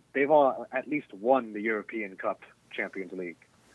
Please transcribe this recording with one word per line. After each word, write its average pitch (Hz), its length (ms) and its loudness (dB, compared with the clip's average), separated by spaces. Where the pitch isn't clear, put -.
they've 139 180 2
all 131 400 6
at 131 180 -4
least 147 240 -4
won 113 400 2
the 104 80 -6
European 104 540 -4
Cup, 101 260 -6
Champions 95 400 -8
League. 90 260 -10